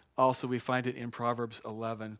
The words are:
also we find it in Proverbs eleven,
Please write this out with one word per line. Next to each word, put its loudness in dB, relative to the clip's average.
also 6
we 0
find 0
it -2
in -8
Proverbs -2
eleven, -6